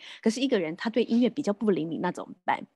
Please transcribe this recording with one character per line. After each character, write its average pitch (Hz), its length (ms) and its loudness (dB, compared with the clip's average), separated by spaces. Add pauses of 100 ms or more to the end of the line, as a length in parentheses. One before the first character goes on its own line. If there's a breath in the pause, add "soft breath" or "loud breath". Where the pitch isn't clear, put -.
(220 loud breath)
可 226 80 4
是 220 100 -2
一 269 80 2
个 254 100 2
人 160 180 -2
他 - 120 -6
对 226 160 2
音 226 160 2
乐 247 80 4
比 147 140 -2
较 202 100 0
不 214 180 0
灵 160 180 0
敏， 160 120 -6
那 180 100 -2
怎 - 160 -10
么 - 80 -18 (100)
办？ - 320 -2